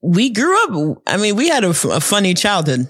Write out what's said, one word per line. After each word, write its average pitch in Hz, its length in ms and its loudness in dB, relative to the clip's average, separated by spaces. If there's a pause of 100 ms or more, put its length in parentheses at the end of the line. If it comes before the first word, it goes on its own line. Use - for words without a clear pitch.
we 190 280 2
grew 277 340 0
up, 156 420 -4
I - 100 -2
mean, 208 200 0
we 269 120 0
had 269 160 2
a, 185 40 2
f-, 170 160 -2
a 117 160 0
funny 196 340 0
childhood. 151 560 0